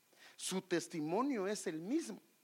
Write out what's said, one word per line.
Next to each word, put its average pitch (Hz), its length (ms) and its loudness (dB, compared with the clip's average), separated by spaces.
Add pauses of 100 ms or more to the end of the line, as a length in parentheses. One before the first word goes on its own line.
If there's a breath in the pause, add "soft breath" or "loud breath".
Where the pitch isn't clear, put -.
(380 loud breath)
su 185 240 -2
testimonio 185 880 2
es 208 180 -2
el 160 120 -2
mismo. 226 440 -2 (200)